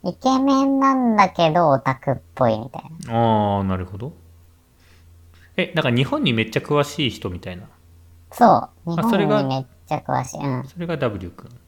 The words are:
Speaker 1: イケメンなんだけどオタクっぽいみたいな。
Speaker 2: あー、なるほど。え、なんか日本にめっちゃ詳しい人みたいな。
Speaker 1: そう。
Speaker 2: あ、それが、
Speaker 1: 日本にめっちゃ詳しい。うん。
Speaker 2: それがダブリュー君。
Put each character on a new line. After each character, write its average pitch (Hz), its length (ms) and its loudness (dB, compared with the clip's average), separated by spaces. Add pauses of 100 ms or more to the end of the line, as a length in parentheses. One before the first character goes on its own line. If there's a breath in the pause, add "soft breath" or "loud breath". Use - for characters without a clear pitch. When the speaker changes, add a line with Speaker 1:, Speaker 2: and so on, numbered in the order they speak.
Speaker 1:
イ 185 100 -4
ケ 262 260 0
メ 269 240 2
ン 269 160 2
な 269 140 4
ん 247 240 2
だ 190 120 4
け 165 220 2
ど 165 180 4
オ 135 100 4
タ 131 160 -2
ク - 160 -4
っ 123 40 0 (200)
ぽ 127 120 2
い 110 120 2
み 120 100 -10
た - 100 -14
い - 40 -18 (240)
な。 110 500 2
Speaker 2:
あ - 40 0
ー、 - 20 0
な 95 120 0
る 92 100 -4
ほ 98 120 -14
ど。 123 160 -10 (1400 soft breath)
え、 175 180 -4
な 160 60 0
ん - 20 -2
か 131 80 0
日 123 140 2
本 294 180 -2
に 156 100 2
め 113 100 0
っ 107 60 -4
ち - 80 -4
ゃ - 40 2
詳 147 220 0
し 143 240 -4
い - 20 0
人 98 200 -8
み 90 100 -10
た 92 120 -12
い 90 60 -14
な。 95 60 -18 (680)
Speaker 1:
そ 196 380 4 (160)
う。 170 140 -4
Speaker 2:
あ、 - 100 0
そ 208 80 2
れ 196 80 2
が、 147 140 2
Speaker 1:
日 139 40 -2
本 135 60 -2
に 131 60 0
め 135 60 -4
っ 135 40 -10 (220)
ち - 60 -4
ゃ 151 40 -2
詳 131 260 -4
し 131 140 -12
い。 - 20 -10
う 143 80 -4
ん。 127 200 -4
Speaker 2:
そ 175 120 -18
れ 170 80 -8
が 165 100 -4
ダ 135 120 0
ブ 104 80 -8
リ 92 100 -10
ュ 82 40 -14
ー - 20 -20
君。 - 160 -20 (180)